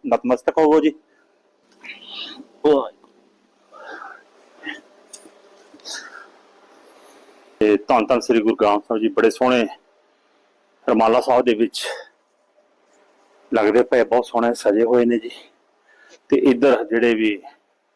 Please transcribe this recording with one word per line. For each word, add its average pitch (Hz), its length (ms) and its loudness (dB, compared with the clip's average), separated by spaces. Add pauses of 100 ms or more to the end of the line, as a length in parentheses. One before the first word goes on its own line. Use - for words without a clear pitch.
ਨਤਮਸਤਕ 233 520 -2
ਹੋਵੋ 156 220 4
ਜੀ। 151 120 2 (1700)
ਉਹ 139 260 2 (4000)
ਤੇ 107 160 4
ਧੰਨ 113 300 0
ਧੰਨ 123 140 0
ਸ੍ਰੀ 117 200 0
ਗੁਰੂ 113 140 0
ਗ੍ਰੰਥ 104 280 0
ਸਾਹਿਬ 110 200 -6
ਜੀ, 110 60 0
ਬੜੇ 107 220 0
ਸੋਹਣੇ 127 360 0 (1200)
ਰੁਮਾਲਾ 113 320 2
ਸਾਹਿਬ 123 240 2
ਦੇ 120 100 2
ਵਿੱਚ - 320 -4 (1700)
ਲੱਗਦੇ 110 280 2
ਪਏ, 123 220 0
ਬਹੁਤ 120 220 0
ਸੋਹਣੇ 117 280 -2
ਸਜੇ 107 300 0
ਹੋਏ 120 200 2
ਨੇ 117 140 0
ਜੀ। 117 120 -12 (1000)
ਤੇ - 80 0
ਇੱਧਰ 123 480 2
ਜਿਹੜੇ 113 300 0
ਵੀ 107 280 -4 (540)